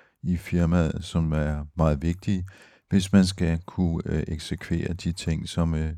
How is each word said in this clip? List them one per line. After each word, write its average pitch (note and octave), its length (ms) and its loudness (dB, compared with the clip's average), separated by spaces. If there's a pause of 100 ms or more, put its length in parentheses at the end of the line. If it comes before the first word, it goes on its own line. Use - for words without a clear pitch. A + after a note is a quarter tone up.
(220)
i F2+ 140 0
firmaet, E2+ 680 2
som D#2+ 280 0
er D2+ 320 -2 (120)
meget D2+ 260 2
vigtige, F2+ 440 -2 (420)
hvis F#2+ 240 2
man G2 120 8
skal E2+ 420 0
kunne, E2+ 400 0
øh, D#2 220 0
eksekvere - 640 -4
de E2+ 200 -4
ting, E2 360 -4
som, E2 260 0
øh, D#2 240 -2